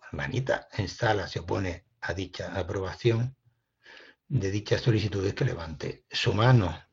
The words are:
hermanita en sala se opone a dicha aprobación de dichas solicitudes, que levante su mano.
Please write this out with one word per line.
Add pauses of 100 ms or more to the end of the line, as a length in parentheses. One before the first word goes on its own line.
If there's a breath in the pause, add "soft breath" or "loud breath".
(100)
hermanita
en
sala
se
opone (140)
a
dicha
aprobación (920 loud breath)
de
dichas
solicitudes,
que
levante
su
mano. (100)